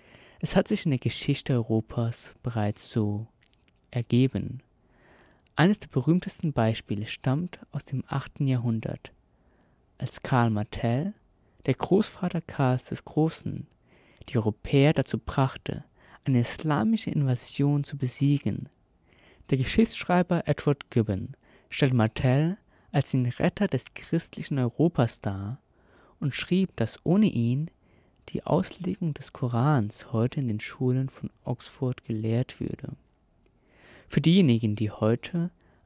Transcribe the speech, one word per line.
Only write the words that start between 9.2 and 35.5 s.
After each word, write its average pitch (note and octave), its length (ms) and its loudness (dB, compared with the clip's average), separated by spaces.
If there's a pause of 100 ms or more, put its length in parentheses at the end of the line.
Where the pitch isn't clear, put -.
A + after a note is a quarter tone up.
als - 240 -6
Karl A#2+ 280 2
Martel, A#2+ 640 -2 (520)
der C3+ 80 2
Großvater - 680 0
Karls B2+ 460 -2
des - 180 -8
Großen, - 600 -2 (640)
die - 80 -2
Europäer C3+ 560 2
dazu - 260 -2
brachte, - 640 -2 (400)
eine B2+ 160 4
islamische G3 720 0
Invasion C#3+ 720 0
zu - 120 -8
besiegen. C#3 720 0 (840)
Der C3+ 80 2
Geschichtsschreiber F3+ 880 0
Edward - 420 0
Gibbon G#2+ 460 0 (320)
stellt C3 260 2
Martel C3 640 2 (320)
als - 220 0
den B2+ 140 2
Retter F3+ 420 0
des - 260 -4
christlichen - 640 -4
Europas B2+ 600 2
dar G2+ 400 -6 (580)
und C3+ 160 -2
schrieb, F#3 420 -2
dass - 280 -4
ohne G3 220 4
ihn B2 440 0 (600)
die - 120 -6
Auslegung F3+ 720 -2
des - 180 -16
Korans A#2+ 800 0
heute A#2 280 0
in B2+ 80 -2
den G#2+ 120 -2
Schulen C3 500 -2
von - 200 -12 (140)
Oxford - 600 -6
gelehrt A2+ 540 -2
würde. - 380 -8 (1120)
Für - 120 2
diejenigen, A#2+ 560 6
die G#2 140 -2
heute D3 600 0 (360)